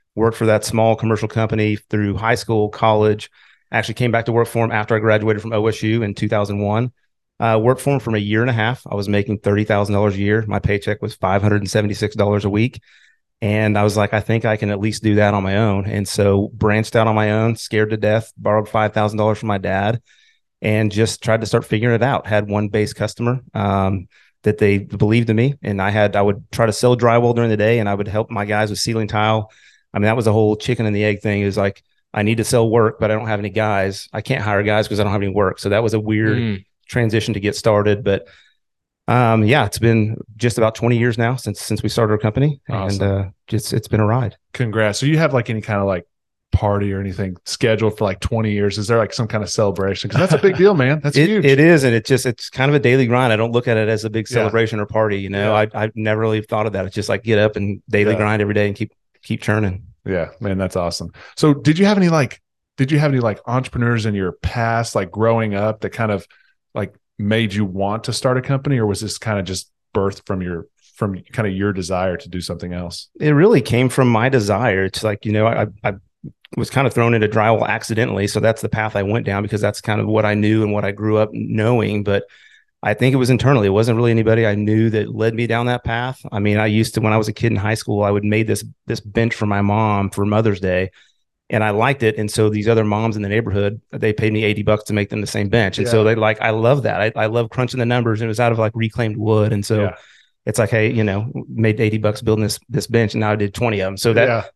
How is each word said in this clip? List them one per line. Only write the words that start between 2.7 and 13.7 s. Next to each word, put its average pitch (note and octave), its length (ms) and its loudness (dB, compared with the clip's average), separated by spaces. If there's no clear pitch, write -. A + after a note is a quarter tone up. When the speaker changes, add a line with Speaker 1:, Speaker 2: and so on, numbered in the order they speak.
Speaker 1:
Actually A2+ 240 -2
came B2 160 0
back A2+ 140 0
to A#2+ 60 -2
work A2+ 160 2
for A#2 160 -2
'em A2+ 80 -2
after A2 240 0
I A2 40 0
graduated G#2+ 420 0
from A2+ 120 -8
O G#2+ 140 0
S A2 160 -4
U A2 180 0
in G2+ 140 -4
two G#2+ 120 -4
thousand G#2 320 -2
one. G#2+ 320 -2
Uh, A2+ 220 2
worked B2 200 0
for C#3+ 120 -2
'em C3+ 60 0
for A2+ 160 -4
a G#2+ 40 0
year G#2 220 -2
and B2 80 0
a B2+ 40 -2
half. A2+ 360 -2
I - 60 -6
was G2+ 120 -6
making G2+ 320 -2
thirty G2+ 240 0
thousand G#2 300 0
dollars G2+ 220 0
a G2 40 -6
year. G#2 280 0
My G2+ 120 -4
paycheck G#2 440 -2
was G#2 100 -6
five F#2+ 300 0
hundred G#2 180 2
and F#2+ 80 -6
seventy-six G#2 460 -2
dollars G#2 300 2
a G2+ 40 0
week. A2 320 0
And G#2+ 360 2